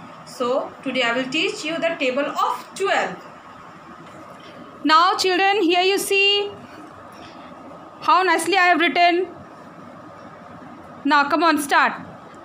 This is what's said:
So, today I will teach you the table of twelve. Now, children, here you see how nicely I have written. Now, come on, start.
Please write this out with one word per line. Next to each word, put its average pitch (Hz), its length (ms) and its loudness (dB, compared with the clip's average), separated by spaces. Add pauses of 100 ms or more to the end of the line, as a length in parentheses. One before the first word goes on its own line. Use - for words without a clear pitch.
(260)
So, 254 460 -4 (120)
today 254 200 -2
I 233 100 0
will 254 160 -2
teach 359 360 -2
you 330 120 -4
the 330 220 -2
table 269 260 0
of 453 400 -4 (100)
twelve. 254 400 0 (1700)
Now, 339 340 6
children, 381 460 2
here 349 180 4
you 381 160 2
see 403 540 2 (1500)
how 330 220 4
nicely 339 320 2
I 359 120 6
have 349 120 4
written. 349 480 4 (1800)
Now, 285 240 4
come 330 160 2
on, 320 160 4
start. 294 340 2 (520)